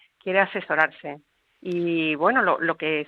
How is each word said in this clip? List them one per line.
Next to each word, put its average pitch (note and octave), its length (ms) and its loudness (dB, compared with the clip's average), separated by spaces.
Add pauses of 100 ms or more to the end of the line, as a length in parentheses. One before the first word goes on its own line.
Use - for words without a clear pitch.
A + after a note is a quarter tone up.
(180)
quiere F#3+ 220 0
asesorarse. D#3 800 -2 (420)
Y E3+ 540 -2
bueno, G#3+ 260 2
lo, F3 180 2
lo E3 160 -2
que D3+ 320 -4